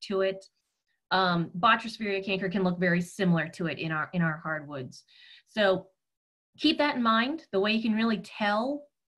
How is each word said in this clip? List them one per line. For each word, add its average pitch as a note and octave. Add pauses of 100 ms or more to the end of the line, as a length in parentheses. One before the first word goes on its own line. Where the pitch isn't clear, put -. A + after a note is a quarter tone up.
to G3
it. F#3+ (640)
Um, F3
Botrosphaeria A3
canker F#3+
can G3
look F3
very F3
similar E3+
to E3+
it D3+
in D#3+
our, D#3
in F3+
our D#3+
hardwoods. D3 (460)
So F#3+ (720)
keep D4+
that D4
in B3
mind. A#3
The G3
way G#3
you A3
can A3
really A3
tell A3+ (320)